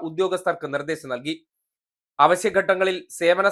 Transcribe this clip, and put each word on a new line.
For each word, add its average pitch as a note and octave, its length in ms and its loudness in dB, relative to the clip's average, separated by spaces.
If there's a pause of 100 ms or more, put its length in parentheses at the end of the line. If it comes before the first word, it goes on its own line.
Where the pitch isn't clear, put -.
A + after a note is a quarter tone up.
ഉദ്യോഗസ്ഥർക്ക് F3 640 -2
നിർദ്ദേശം C#3+ 400 -8
നൽകി. C#3+ 200 -8 (880)
അവശ്യഘട്ടങ്ങളിൽ F#3 760 2 (200)
സേവന F3+ 340 2